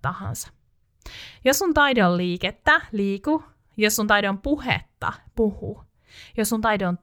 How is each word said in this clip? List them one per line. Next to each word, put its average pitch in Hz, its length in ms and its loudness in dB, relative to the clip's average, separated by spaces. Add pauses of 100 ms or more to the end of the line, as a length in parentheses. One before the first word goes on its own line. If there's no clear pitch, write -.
tahansa. - 500 -8 (920)
Jos 269 140 4
sun 359 160 0
taide 269 320 4
on 175 100 4
liikettä, 180 640 0 (120)
liiku. 202 520 -2 (320)
Jos 214 200 2
sun 214 100 -2
taide 202 220 2
on 196 100 -2
puhetta, - 720 -4 (220)
puhu. 208 500 -4 (520)
Jos 214 120 -2
sun 220 120 -2
taide 214 280 0
on 180 140 -2